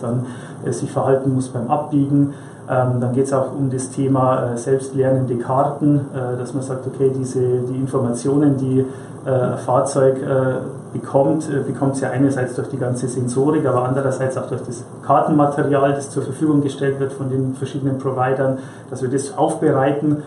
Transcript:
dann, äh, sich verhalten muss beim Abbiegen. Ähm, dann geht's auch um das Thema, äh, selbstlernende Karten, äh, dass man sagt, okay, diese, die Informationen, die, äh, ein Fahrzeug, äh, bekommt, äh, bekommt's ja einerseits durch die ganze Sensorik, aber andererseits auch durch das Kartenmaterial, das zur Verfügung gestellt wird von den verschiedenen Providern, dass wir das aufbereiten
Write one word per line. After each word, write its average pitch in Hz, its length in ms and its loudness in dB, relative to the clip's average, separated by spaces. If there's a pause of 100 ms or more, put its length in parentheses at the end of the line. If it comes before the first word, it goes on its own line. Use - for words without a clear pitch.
dann, 120 240 -2 (400)
äh, 135 60 0
sich 123 200 -4
verhalten 135 420 2
muss 127 160 0
beim 117 200 -4
Abbiegen. 143 640 2 (360)
Ähm, 127 300 2
dann 120 140 0
geht's 135 180 2
auch 135 160 2 (100)
um 139 120 0
das 127 220 -4
Thema, 127 640 2
äh, 117 40 -4
selbstlernende 131 800 0
Karten, 139 680 2 (120)
äh, 123 240 -4
dass 123 160 -6
man 135 100 -2
sagt, 127 240 -6
okay, 135 300 2
diese, 131 220 -2
die 127 360 0
Informationen, 135 840 2
die, 131 220 2 (460)
äh, - 40 -4
ein 123 300 0
Fahrzeug, 135 580 2
äh, 131 380 0 (360)
bekommt, 151 580 2
äh, 143 160 0
bekommt's 135 360 0
ja 123 80 -2
einerseits 127 460 2
durch - 140 -4
die 135 80 -6
ganze 123 300 -2
Sensorik, 135 580 2
aber 123 220 2
andererseits 135 500 0
auch 123 100 -6
durch 120 160 -6
das - 200 -10 (220)
Kartenmaterial, 143 880 4
das - 160 -4
zur - 140 -2
Verfügung 143 380 2
gestellt 135 380 -2
wird 135 140 -2
von 131 160 -6
den 131 240 0
verschiedenen 131 460 -4
Providern, 131 580 0 (320)
dass 120 120 -8
wir 127 80 -2
das 135 280 -2
aufbereiten 147 880 2